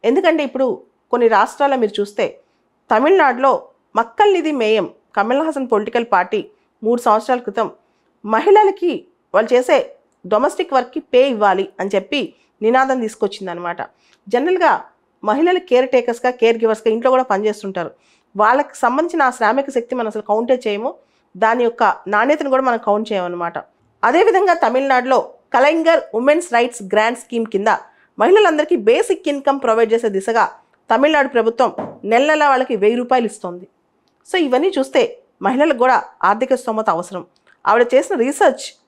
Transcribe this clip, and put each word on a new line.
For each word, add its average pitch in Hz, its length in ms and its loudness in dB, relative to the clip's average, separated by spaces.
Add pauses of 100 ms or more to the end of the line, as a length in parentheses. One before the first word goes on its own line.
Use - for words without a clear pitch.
ఎందుకంటే 320 400 2
ఇప్పుడు 262 180 -2 (460)
కొన్ని 240 140 2 (100)
రాష్ట్రాల్లో 269 460 0
మీరు 208 160 -4
చూస్తే 202 260 -4 (680)
తమిళనాడులో 269 600 2 (480)
మక్కల్ 392 380 2
నిధి 311 240 -2
మేయం, 214 260 0 (300)
కమల్ 240 300 0
హాసన్ 277 260 -6
పొలిటికల్ 233 420 -2
పార్టీ 185 240 -2 (460)
మూడు 233 220 0
సంవత్సరాల 226 400 0
క్రితం 208 200 -4 (680)
మహిళలకి 381 580 2 (400)
వాళ్ళు 220 220 2
చేసే 247 240 2 (540)
డొమెస్టిక్ 294 440 -2
వర్క్కి 254 240 -4 (100)
పే 247 100 4 (120)
ఇవ్వాలి 196 320 2 (140)
అని 190 160 -4
చెప్పి 220 260 -2 (420)
నినాదం 254 420 2
తీసుకొచ్చిందనమాట. 175 760 -8 (520)
జనరల్గా 330 380 0 (580)
మహిళలు 339 300 0 (100)
కేర్ 254 240 2
టేకర్స్‌గా, 247 380 0 (100)
కేర్ 233 220 2
గివర్స్‌గా 220 320 0
ఇంట్లో 233 180 0
కూడా 254 180 0
పనిచేస్తుంటారు. 196 600 -4 (500)
వాళ్ళకి 262 400 2
సంబంధించిన 302 480 -2
ఆ - 80 -4
శ్రామిక 262 400 0
శక్తి 233 220 -6
మనం 220 120 -4
అసలు 214 180 -10
కౌంటే 233 260 0 (100)
చేయము, 214 240 -4 (540)
దాని 233 240 2
యొక్క 233 160 -2 (300)
నాణ్యతను 277 400 0
కూడా 262 140 0
మనం 233 200 0
కౌంట్ 214 220 0
చేయమన్నమాట. 175 480 -6 (500)
అదేవిధంగా 359 460 2 (100)
తమిళనాడులో 254 540 0 (380)
కలైంగర్ 320 460 2 (180)
ఉమెన్స్ 302 360 0
రైట్స్ 233 280 -2 (100)
గ్రాంట్ 226 300 0
స్కీమ్ 226 300 -8
కింద 202 160 0 (520)
మహిళలందరికీ 320 560 4 (120)
బేసిక్ 330 440 0
ఇన్కమ్ 277 320 -2
ప్రొవైడ్ 220 300 2
చేసే 233 220 -2
దిశగా 214 280 0 (460)
తమిళనాడు 277 440 2
ప్రభుత్వం 226 340 0 (420)
నెల 247 200 4
నెలా 302 200 2
వాళ్ళకి 262 320 0
వెయ్యి 226 180 2
రూపాయలు 247 300 0
ఇస్తోంది. 180 340 -14 (640)
So - 60 -6 (120)
ఇవన్నీ 269 300 2
చూస్తే 269 240 0 (460)
మహిళలకు 269 360 0
కూడా 254 140 4 (320)
ఆర్థిక 254 320 0
స్తోమత 220 340 -4
అవసరం. 180 280 -8 (460)
ఆవిడ 240 240 4
చేసిన 262 300 2
రీసెర్చ్ 294 420 0 (220)